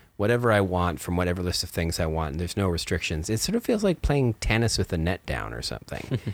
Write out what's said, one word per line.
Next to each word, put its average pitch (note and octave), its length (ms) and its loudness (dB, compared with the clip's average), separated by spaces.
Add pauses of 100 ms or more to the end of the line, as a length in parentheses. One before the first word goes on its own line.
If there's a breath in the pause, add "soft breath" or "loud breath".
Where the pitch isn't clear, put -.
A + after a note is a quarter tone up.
(160 soft breath)
whatever A#2 360 4
I G#2 100 6
want F2 380 2
from F2 180 -4
whatever F2+ 240 0
list F2 220 -2
of F#2 60 -10
things E2 300 -2
I E2+ 60 0
want, D#2 280 -2
and D#2 60 -4
there's F2 160 -4
no G2 140 2
restrictions," E2 600 -2
it A2+ 100 0
sort F#3+ 160 -2
of A#3+ 80 -2
feels G#3+ 200 0
like F#3 180 0
playing C3+ 340 2
tennis A2+ 420 2
with G2+ 120 0
the F#2 80 -2
net E2 280 0
down A1 280 -6
or A#1 80 -8
something, - 580 -6 (140)